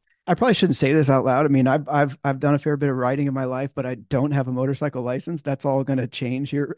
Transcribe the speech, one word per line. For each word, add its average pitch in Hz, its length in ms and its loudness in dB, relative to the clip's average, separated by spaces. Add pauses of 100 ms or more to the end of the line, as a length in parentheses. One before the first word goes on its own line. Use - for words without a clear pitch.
(280)
I 180 80 2
probably 240 180 2
shouldn't - 240 2
say 139 160 2
this 151 160 4
out 131 160 4
loud. 131 200 2
I 147 40 2
mean, 135 180 4
I've, 143 220 0
I've, 143 340 0
I've 135 160 -2
done 147 140 2
a 143 60 2
fair 147 180 0
bit 143 120 0
of 131 60 -2
riding 131 300 0
in 139 80 -2
my 131 120 -4
life, 131 280 -4
but 127 140 -4
I 127 80 -6
don't 135 360 -2
have 139 160 0
a 127 40 -6
motorcycle 131 500 -2
license. 131 400 -6
That's 139 240 -6
all 139 180 0
gonna 131 220 -2
change 131 460 -6
here, 143 260 -4